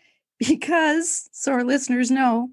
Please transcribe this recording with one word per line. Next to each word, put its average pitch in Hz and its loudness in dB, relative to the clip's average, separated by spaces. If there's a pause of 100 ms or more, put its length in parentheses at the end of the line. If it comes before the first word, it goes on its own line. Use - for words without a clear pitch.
(380)
Because, 320 0
so - -4
our 247 0
listeners 247 0
know, 254 2